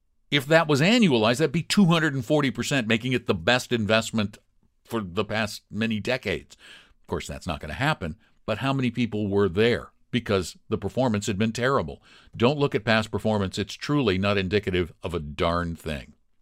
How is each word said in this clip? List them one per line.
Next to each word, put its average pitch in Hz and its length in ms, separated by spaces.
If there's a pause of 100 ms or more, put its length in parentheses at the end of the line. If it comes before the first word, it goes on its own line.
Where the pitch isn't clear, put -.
(320)
If 139 140
that 160 200
was 143 140
annualized, 143 580
that'd 151 140
be 165 100
two - 220
hundred 160 300
and 127 100
forty 143 260
percent, 120 380
making 117 240
it 120 160
the 113 60
best 117 360
investment 110 680 (460)
for 113 160
the 98 240
past 107 460
many 110 300
decades. 104 560 (460)
Of - 40
course, - 220
that's 69 180
not 76 140
gonna 76 140
happen, 127 420 (300)
but 107 120
how 135 140
many 131 180
people 107 380
were 101 200
there? 101 420 (200)
Because 107 460 (120)
the 110 100
performance 107 480
had 98 120
been 113 140
terrible. 117 500 (340)
Don't 139 220
look 143 160
at 120 100
past 110 260
performance. 104 480
It's 98 160
truly 123 440
not 101 180
indicative 92 560 (100)
of 85 120
a 87 40
darn 82 580
thing. - 360 (300)